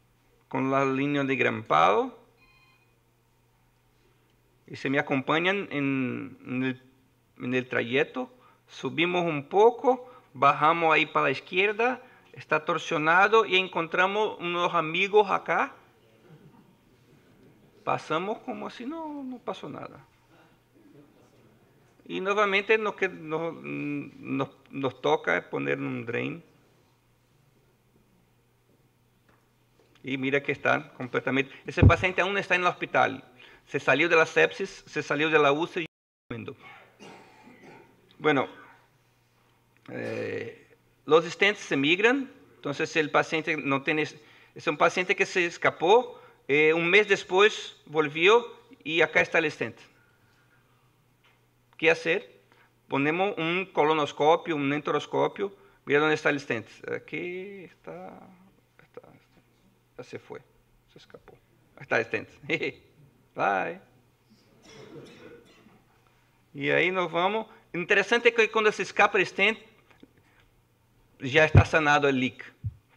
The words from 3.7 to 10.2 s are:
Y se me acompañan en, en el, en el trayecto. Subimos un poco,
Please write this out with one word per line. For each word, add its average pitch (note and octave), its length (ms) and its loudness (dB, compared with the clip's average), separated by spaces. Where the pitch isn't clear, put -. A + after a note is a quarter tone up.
Y - 80 -16
se - 140 -6
me C#3 100 0
acompañan D#3 720 -2
en, C3 760 -4
en B2+ 180 -4
el, B2+ 180 -4
en B2+ 160 -6
el B2+ 160 -2
trayecto. C3 600 -2
Subimos E3+ 560 -2
un D3+ 240 -4
poco, A#3 600 2